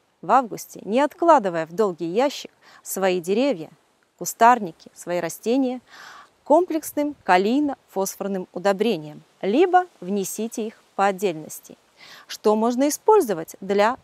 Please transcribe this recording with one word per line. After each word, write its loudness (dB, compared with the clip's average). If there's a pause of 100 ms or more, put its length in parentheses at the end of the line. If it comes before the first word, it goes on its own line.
(220)
в -2
августе, 0
не 0
откладывая 2
в -18
долгий -2
ящик, -2 (320)
свои -2
деревья, -2 (480)
кустарники, 0
свои -4
растения -2 (600)
комплексным 0 (100)
калийно-фосфорным -2
удобрением, -2 (180)
либо 2 (140)
внесите -6
их -16 (120)
по 0
отдельности. -6 (500)
Что 0
можно 0
использовать 2
для 0